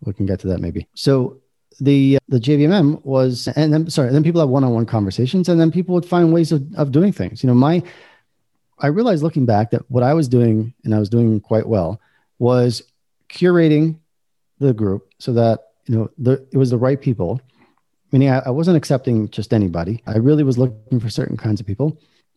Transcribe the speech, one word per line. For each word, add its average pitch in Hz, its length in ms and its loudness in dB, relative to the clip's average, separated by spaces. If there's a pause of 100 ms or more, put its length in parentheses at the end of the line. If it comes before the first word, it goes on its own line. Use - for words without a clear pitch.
we 104 120 -8
can 98 140 -4
get 95 140 -4
to 95 80 -8
that 92 100 -2
maybe. 85 360 -8
So 135 460 -2 (380)
the, 139 400 2 (100)
the 127 120 0
J 143 160 0
V 143 80 4
M 160 80 2
M 156 320 2
was, 131 500 -2
and 151 180 2
then, 160 180 0
sorry, 131 200 0
then 147 140 2
people 170 160 2
have 147 80 2
one-on-one 123 380 0
conversations, 117 640 -2
and 170 120 2
then 165 100 4
people 180 240 -2
would 175 120 -2
find 175 260 2
ways 170 180 2
of, 143 140 0 (120)
of 143 140 -2
doing 175 220 2
things. 95 320 -8
You - 20 2
know, 123 80 4
my, 147 260 4 (1000)
I 139 80 0
realized 185 340 0
looking 151 240 -2
back 107 240 0
that - 180 -4
what 123 140 0
I 131 100 2
was 160 140 0
doing, 117 560 0
and 110 120 -2
I 107 40 2
was 104 100 -2
doing 113 320 2
quite - 280 -2
well, 98 320 -2 (400)
was 123 420 0 (460)
curating 160 680 2 (640)
the 135 160 2
group 101 460 -4
so 131 140 -6
that, 113 340 0 (180)
you 117 80 -2
know, 110 240 -2
the, 131 320 0
it - 60 -4
was 131 140 2
the 120 80 0
right 131 220 0
people. 101 400 -4 (680)
Meaning 135 200 4
I, 131 160 0
I 131 40 -4
wasn't 165 260 0
accepting 120 520 -2
just - 240 -8
anybody. 95 540 -2
I 110 100 -4
really 147 260 2
was 131 160 0
looking 123 400 -2
for 110 120 -6
certain - 260 -6
kinds 107 240 -4
of 95 60 -14
people, 139 340 -6 (360)